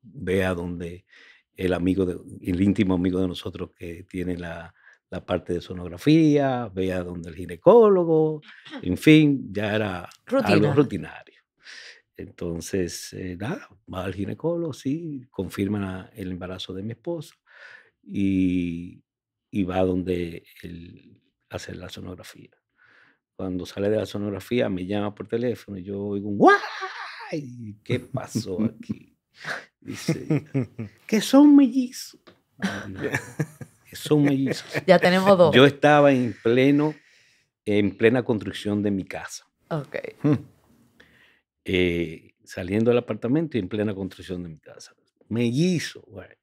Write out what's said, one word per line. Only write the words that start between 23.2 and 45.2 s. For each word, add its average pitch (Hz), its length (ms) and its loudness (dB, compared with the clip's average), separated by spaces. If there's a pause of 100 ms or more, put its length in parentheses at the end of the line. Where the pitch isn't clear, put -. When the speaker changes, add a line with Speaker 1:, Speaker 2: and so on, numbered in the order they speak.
Speaker 1:
Cuando 92 300 -6
sale 101 240 -4
de 107 80 0
la 104 80 -2
sonografía, 104 640 -4
me 90 160 -6
llama 104 300 -4
por 101 120 -12
teléfono 117 500 -6
y 87 60 -12
yo 98 180 -10
oigo 101 280 -6
un 101 80 -4
"¡guay!". 151 1500 0
¿Qué 123 160 -2
pasó 107 640 -6
aquí? - 540 -8 (640)
Dice, - 640 -4
Speaker 3:
<laughs> - 600 -8
Speaker 1:
"que 220 120 2
son 285 360 8
mellizos". 254 640 2 (400)
No, 98 300 -8
no, 95 120 -12 (880)
que - 60 -20
son 151 260 2
mellizos. 135 420 0 (220)
Speaker 2:
Ya 180 140 8
tenemos 190 360 6
dos. 170 200 6
Speaker 1:
Yo 127 100 10
estaba 143 480 6
en 123 300 0
pleno, 143 500 4 (720)
en 104 320 0
plena 117 260 4
construcción 104 600 -4
de 104 80 0
mi 95 120 -2
casa. - 420 -14 (240)
Speaker 2:
Ok. 147 260 -8 (260)
Speaker 4:
Hmm. 147 120 2 (1300)
Speaker 1:
Eh, 85 680 -2 (100)
saliendo 104 480 -2
del 120 80 2
apartamento 123 580 -4
y 104 40 0
en 92 80 -8
plena 104 260 -4
construcción 92 480 -10
de 85 60 -12
mi 78 100 -18
casa. - 340 -20 (360)